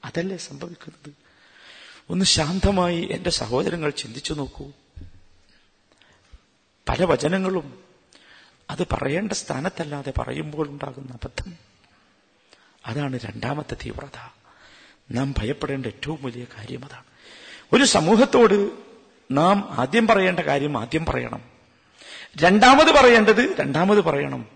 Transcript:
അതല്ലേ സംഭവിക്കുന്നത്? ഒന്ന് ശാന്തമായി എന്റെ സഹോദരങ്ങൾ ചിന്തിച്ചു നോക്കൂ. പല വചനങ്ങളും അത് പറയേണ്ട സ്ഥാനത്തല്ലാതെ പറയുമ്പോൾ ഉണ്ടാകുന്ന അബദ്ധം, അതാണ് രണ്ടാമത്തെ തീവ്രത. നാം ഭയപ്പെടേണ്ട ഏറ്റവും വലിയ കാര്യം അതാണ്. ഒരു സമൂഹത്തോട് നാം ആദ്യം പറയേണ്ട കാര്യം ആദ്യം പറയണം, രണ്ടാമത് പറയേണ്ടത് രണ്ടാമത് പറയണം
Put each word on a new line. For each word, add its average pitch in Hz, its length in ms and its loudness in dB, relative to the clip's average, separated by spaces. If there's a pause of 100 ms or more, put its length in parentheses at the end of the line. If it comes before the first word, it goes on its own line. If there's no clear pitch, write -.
അതല്ലേ 175 320 -8
സംഭവിക്കുന്നത്? 156 760 -18 (960)
ഒന്ന് 185 160 0
ശാന്തമായി 175 880 0
എന്റെ 180 180 -4
സഹോദരങ്ങൾ 151 600 -4
ചിന്തിച്ചു 135 440 -10
നോക്കൂ. 139 380 -12 (2250)
പല - 140 0
വചനങ്ങളും 175 760 -2 (880)
അത് - 220 -6
പറയേണ്ട 165 400 -4
സ്ഥാനത്തല്ലാതെ 143 840 -8
പറയുമ്പോൾ 147 500 -6
ഉണ്ടാകുന്ന 139 460 -14
അബദ്ധം, - 400 -14 (1300)
അതാണ് 131 340 -6
രണ്ടാമത്തെ 113 560 -8 (100)
തീവ്രത. - 440 -14 (840)
നാം 135 260 -4
ഭയപ്പെടേണ്ട 135 480 -6
ഏറ്റവും 143 360 -10
വലിയ 123 240 -12 (120)
കാര്യം 123 280 -14
അതാണ്. - 180 -20 (680)
ഒരു 269 100 6
സമൂഹത്തോട് 208 880 6 (600)
നാം 151 400 2
ആദ്യം 139 360 0
പറയേണ്ട 185 320 4
കാര്യം 143 380 -2
ആദ്യം 151 280 -4
പറയണം, 123 360 -6 (960)
രണ്ടാമത് 254 540 8
പറയേണ്ടത് 240 680 6
രണ്ടാമത് 175 400 2
പറയണം 139 440 -4 (100)